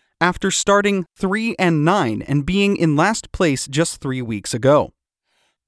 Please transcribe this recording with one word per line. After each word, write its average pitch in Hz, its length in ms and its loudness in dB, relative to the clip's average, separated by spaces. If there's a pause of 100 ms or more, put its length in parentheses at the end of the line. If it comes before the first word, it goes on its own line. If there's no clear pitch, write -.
(200)
after 180 300 0
starting 202 560 0 (100)
three 214 440 -2
and 165 240 2
nine 151 380 0
and 139 220 -2
being 202 320 2
in 156 200 2
last 196 340 -2
place 147 380 -2
just 147 320 -2
three 131 200 -6
weeks 110 320 -6
ago. 127 400 2 (760)